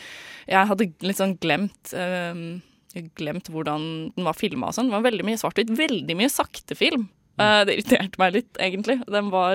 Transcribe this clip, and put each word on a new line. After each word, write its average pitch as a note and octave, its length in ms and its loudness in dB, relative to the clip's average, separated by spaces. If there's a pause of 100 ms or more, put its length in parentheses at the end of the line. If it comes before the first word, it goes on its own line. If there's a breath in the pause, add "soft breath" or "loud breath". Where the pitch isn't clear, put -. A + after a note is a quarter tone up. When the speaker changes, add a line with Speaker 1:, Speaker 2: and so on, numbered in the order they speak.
(480 loud breath)
Speaker 1:
jeg F#3+ 200 6
hadde G3 240 2 (100)
litt F#3+ 140 0
sånn G3 220 0
glemt, E3+ 560 -2
eh, F3+ 400 -4 (800 soft breath)
glemt D#3+ 340 -6
hvordan D#3+ 640 -6
den F#3 100 -4
var D#3+ 100 0
filmet B2+ 340 -2
og - 60 -4
sånn. B3+ 160 0
Det G#3 120 0
var B3 80 4
veldig F#3 140 -4
mye A3 140 -2
svart-hvitt, A3+ 380 -2
veldig G3 400 0
mye A3+ 140 2
sakte - 460 -4
film. C4 320 0 (300)
Speaker 2:
Mm. G#3 60 4
Speaker 1:
Eh, G#3 200 6
det G3+ 200 0
irriterte - 340 2
meg F#3 160 6
litt, A#3+ 200 0
egentlig. G#3 520 -2
Den G3+ 240 0
var, F#3 240 4